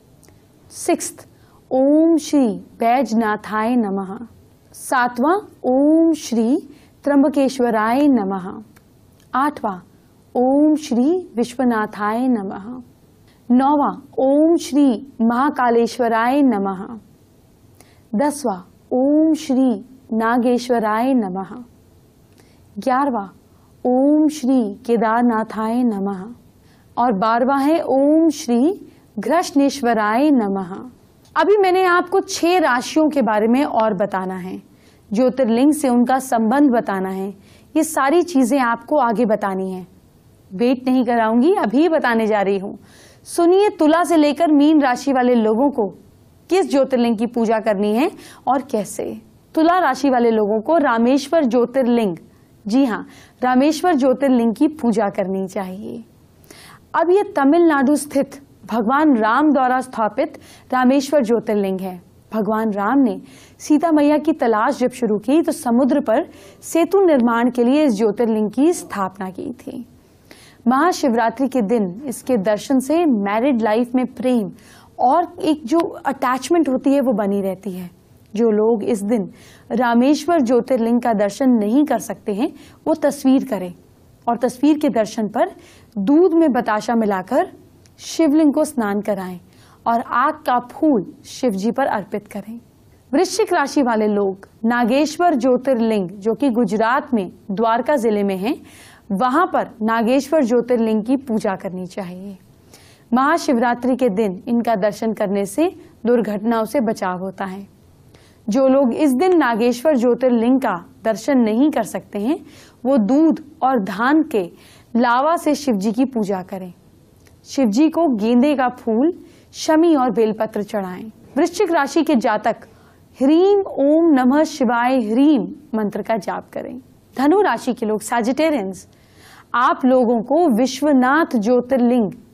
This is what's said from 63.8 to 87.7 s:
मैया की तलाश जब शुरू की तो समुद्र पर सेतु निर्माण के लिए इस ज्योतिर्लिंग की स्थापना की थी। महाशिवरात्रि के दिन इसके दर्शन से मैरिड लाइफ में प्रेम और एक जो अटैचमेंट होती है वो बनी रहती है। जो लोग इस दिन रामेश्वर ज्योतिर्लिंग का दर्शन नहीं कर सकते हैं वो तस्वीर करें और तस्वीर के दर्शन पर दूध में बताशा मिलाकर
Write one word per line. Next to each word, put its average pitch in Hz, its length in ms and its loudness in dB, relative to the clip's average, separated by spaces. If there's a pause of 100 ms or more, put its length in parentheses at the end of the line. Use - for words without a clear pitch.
मैया 294 260 4
की 302 160 0
तलाश 233 460 0
जब 240 120 0
शुरू 214 280 -2
की 285 220 0
तो 330 100 -2
समुद्र 254 500 0
पर 247 240 0 (380)
सेतु 339 380 0
निर्माण 247 480 2
के 247 140 0
लिए 277 200 2
इस 269 100 2
ज्योतिर्लिंग 214 580 0
की 294 220 2
स्थापना 190 560 -8
की - 240 -12
थी। - 320 -16 (800)
महाशिवरात्रि 254 800 0
के 254 160 -2
दिन 202 260 0 (180)
इसके 247 320 -4
दर्शन 208 400 -2
से 302 260 0
मैरिड 226 560 0
लाइफ 226 340 -2
में 254 180 0
प्रेम 233 380 -2 (500)
और 311 260 2 (140)
एक 302 240 -2
जो 302 140 0 (260)
अटैचमेंट 269 640 -2
होती 262 240 0
है 285 80 2
वो 247 120 0
बनी 202 280 -2
रहती 190 300 -6
है। 180 180 -12 (440)
जो 226 180 2
लोग 214 340 2
इस 202 180 -2
दिन 202 260 -2 (420)
रामेश्वर 262 720 2
ज्योतिर्लिंग 233 600 0
का 240 140 0
दर्शन 202 360 0
नहीं 240 340 2
कर 247 160 -2
सकते - 320 -8
हैं 247 180 -4 (360)
वो 311 80 2
तस्वीर 269 480 0
करें 185 300 -8 (540)
और 240 100 -2
तस्वीर 285 420 0
के 302 120 0
दर्शन 214 360 -2
पर 294 240 -2 (460)
दूध 302 360 2
में 330 180 4
बताशा 226 440 -2
मिलाकर 220 560 -2 (480)